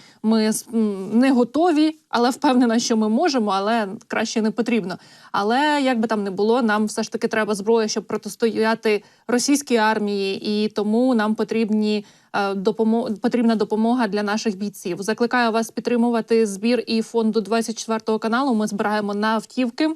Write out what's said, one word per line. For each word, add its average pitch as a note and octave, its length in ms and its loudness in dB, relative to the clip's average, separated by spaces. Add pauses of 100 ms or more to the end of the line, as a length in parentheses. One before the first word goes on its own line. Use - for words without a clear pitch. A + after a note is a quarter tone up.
(220)
ми A3 240 2
с-, A3 280 -2
м, G#3 440 0
не C4+ 140 4
готові, D4+ 640 2 (120)
але A#3+ 220 2
впевнена, B3 480 2
що A#3 180 0
ми A3 120 2
можемо, B3 420 2
але G3+ 380 0 (180)
краще A3+ 360 -4
не A3 80 2
потрібно. G#3 480 -2 (340)
Але, C#4 500 2
як B3+ 180 2
би A3 80 0
там G#3+ 160 -2
не G3+ 60 -4
було, A3 320 2
нам G#3+ 240 2
все A3 160 -4
ж - 100 -6
таки A3 160 -4
треба G#3+ 260 0
зброя, G#3+ 340 0
щоб G#3+ 160 -4
протистояти G#3+ 1000 -2 (260)
російській B3+ 480 0
армії, G#3 880 0
і G#3+ 40 0
тому A3 460 0
нам A3 200 2
потрібні, G#3+ 680 0 (280)
е, G3 220 -2
допомо-, A3 560 0 (120)
потрібна A#3 340 2
допомога A3 520 0
для G#3 140 -2
наших G#3 340 -2
бійців. G3 460 -8
Закликаю A3+ 500 0
вас A3+ 180 -2
підтримувати A3+ 760 0
збір A3 400 -2
і A3+ 160 -2
фонду A3 380 0
двадцять A3+ 380 -2
четвертого A3 400 -4
каналу. A#3 360 0
Ми G#3+ 120 0
збираємо G#3 480 -2
на G#3 140 -2
автівки. A#3+ 680 -2